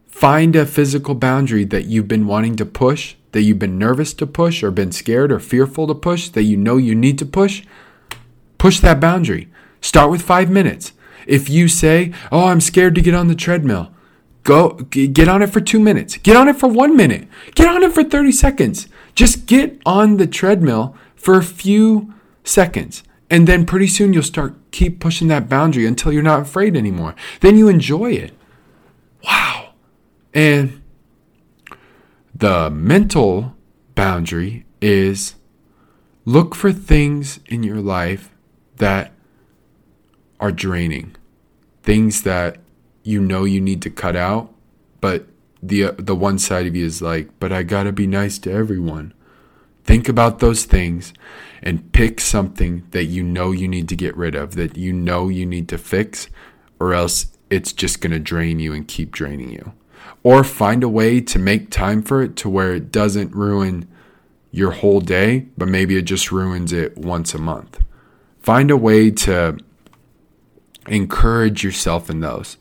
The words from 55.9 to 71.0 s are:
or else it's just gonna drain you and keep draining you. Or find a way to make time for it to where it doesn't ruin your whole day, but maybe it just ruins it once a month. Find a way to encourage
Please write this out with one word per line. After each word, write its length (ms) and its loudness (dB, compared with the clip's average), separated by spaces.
or 160 -4
else 320 -4
it's 220 -6
just 280 -8
gonna 200 -6
drain 400 -6
you 120 -8
and 140 -12
keep 240 -12
draining 400 -12
you. 220 -18
Or 220 6
find 400 -2
a 40 0
way 340 2
to 180 -2
make 300 -2
time 320 -2
for 200 -2
it 140 -8
to 120 -8
where 260 -2
it 180 -10
doesn't 420 -2
ruin 540 -4
your 180 0
whole 300 2
day, 460 0
but 100 -4
maybe 280 0
it 60 -2
just 280 -6
ruins 420 -6
it 240 -6
once 380 -8
a 40 -10
month. 420 -10
Find 300 2
a 60 4
way 340 4
to 480 -2
encourage 760 0